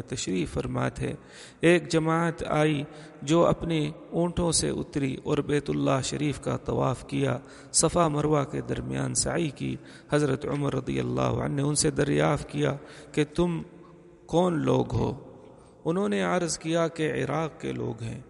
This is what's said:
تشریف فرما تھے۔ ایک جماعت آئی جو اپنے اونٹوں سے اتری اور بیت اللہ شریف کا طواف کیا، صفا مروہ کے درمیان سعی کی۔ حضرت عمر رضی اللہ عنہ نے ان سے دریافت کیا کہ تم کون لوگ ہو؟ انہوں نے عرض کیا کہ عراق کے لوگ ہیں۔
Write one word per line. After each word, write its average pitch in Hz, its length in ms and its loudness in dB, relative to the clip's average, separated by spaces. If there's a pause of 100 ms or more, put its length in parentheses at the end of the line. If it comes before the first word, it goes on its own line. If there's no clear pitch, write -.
تشریف 175 460 -4
فرما 127 360 -2
تھے۔ 127 240 -6 (480)
ایک 160 300 6
جماعت 160 560 2
آئی 151 360 2 (380)
جو 160 240 6
اپنے 156 460 2 (180)
اونٹوں 170 420 2
سے 151 180 2
اتری 135 540 -2
اور 151 140 0
بیت 143 320 0
اللہ 143 340 2
شریف 139 360 -2
کا 127 180 -4
طواف 131 500 -2
کیا، 135 300 0 (340)
صفا 170 360 4
مروہ 147 360 2
کے 135 180 -6
درمیان 127 520 -4
سعی 143 360 0
کی۔ 131 260 -6 (360)
حضرت 147 340 2
عمر 143 300 0
رضی 135 240 -2
اللہ 123 220 0
عنہ 127 340 0
نے 139 60 0
ان 147 140 0
سے 151 160 2
دریافت 143 580 2
کیا 143 260 0 (360)
کہ 151 140 2 (100)
تم 170 260 0 (640)
کون 175 280 2
لوگ 131 400 2
ہو؟ 117 200 0 (720)
انہوں 185 240 0
نے 202 120 0
عرض 175 360 0
کیا 165 300 0
کہ 156 260 -2
عراق 139 480 -2
کے 135 100 -4
لوگ 120 320 -4
ہیں۔ 117 260 -8